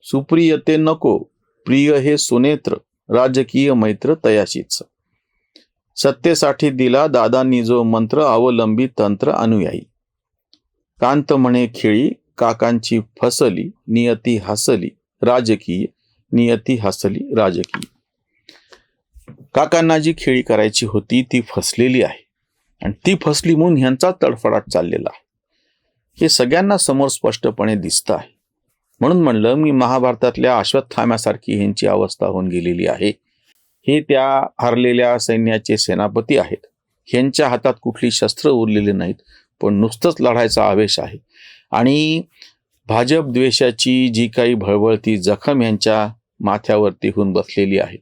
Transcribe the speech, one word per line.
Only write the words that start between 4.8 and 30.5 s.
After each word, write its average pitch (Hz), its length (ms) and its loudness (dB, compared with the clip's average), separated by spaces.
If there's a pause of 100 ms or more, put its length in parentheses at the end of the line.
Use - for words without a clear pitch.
सत्तेसाठी 147 760 0
दिला 131 360 2
दादांनी 123 580 2
जो 120 180 2
मंत्र, 113 400 0
अवलंबी 117 640 2 (120)
तंत्र 104 320 0
अनुयायी. 110 500 -2 (1200)
कांत 139 320 0
म्हणे 123 420 2
खेळी, 113 360 0 (280)
काकांची 117 640 0 (200)
फसली, 120 500 0 (180)
नियती 117 480 0
हसली, 107 520 -2 (340)
राजकीय, 110 640 0 (460)
नियती 120 420 0
हसली, 107 600 -4
राजकीय. 92 500 -2 (1700)
काकांना 160 440 2
जी 160 200 0
खेळी 127 240 0
करायची 107 440 0
होती 107 360 -2
ती 127 180 -2
फसलेली 120 600 0
आहे - 260 -6 (540)
आणि 101 100 -4 (140)
ती 190 140 2
फसली 160 340 0
म्हणून 160 240 2
ह्यांचा 131 320 2 (120)
तडफडाट 113 480 -2
चाललेला 85 420 -2
आहे. - 140 -20 (920)
हे 160 80 2
सगळ्यांना 170 480 2
समोर 139 320 0
स्पष्टपणे 110 680 -2
दिसतं 90 400 -4
आहे. - 260 -10 (600)
म्हणून 170 220 2
म्हणलं 117 320 2
मी 151 160 2
महाभारतातल्या 127 880 0